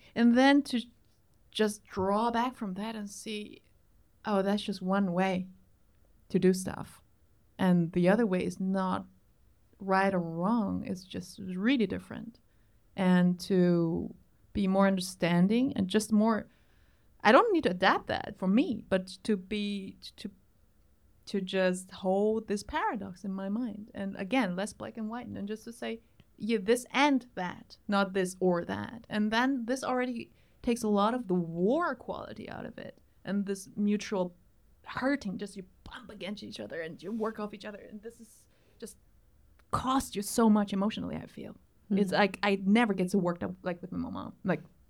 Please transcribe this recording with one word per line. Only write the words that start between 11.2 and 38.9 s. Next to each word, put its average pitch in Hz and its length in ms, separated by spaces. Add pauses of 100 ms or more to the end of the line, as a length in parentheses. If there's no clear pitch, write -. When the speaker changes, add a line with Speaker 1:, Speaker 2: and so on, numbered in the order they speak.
Speaker 1:
really 202 480
different." - 520 (560)
And 180 460
to 175 720 (400)
be 202 140
more 190 200
understanding 185 880
and 190 100
just 214 240
more, 214 360 (760)
I 208 80
don't 403 220
need 320 100
to - 80
adapt 190 360
that - 300
for 190 120
me, 254 400
but 190 180 (160)
to 214 140
be, 202 580 (220)
to, - 120 (960)
to 202 120
just 185 520
hold 208 580
this 208 120
paradox 269 640
in 202 80
my 190 160
mind. 214 460
And 196 240
again, 196 400
less 202 160
black 214 240
and 220 120
white, 233 180
and 202 200
just 220 160
to 233 80
say, 226 300 (360)
"Yeah, 220 240
this 240 300
and 269 340 (100)
that, - 420 (100)
not 196 260
this 185 280
or 175 240
that." 208 440
And 214 220
then 247 340
this 262 200
already 254 460 (300)
takes 240 220
a 214 60
lot 208 240
of 247 160
the 180 40
war 185 640
quality - 540
out - 160
of - 120
it. - 200 (260)
And 196 220
this 196 320
mutual 202 580 (500)
hurting, 254 520
just 190 180
you 196 80 (220)
bump 247 240
against 208 340
each - 160
other 127 220
and 160 200
you 180 120
work 214 260
off 208 140
each 208 120
other. 208 140 (100)
And 208 120
this 233 180
is 226 80 (540)
just 220 160 (760)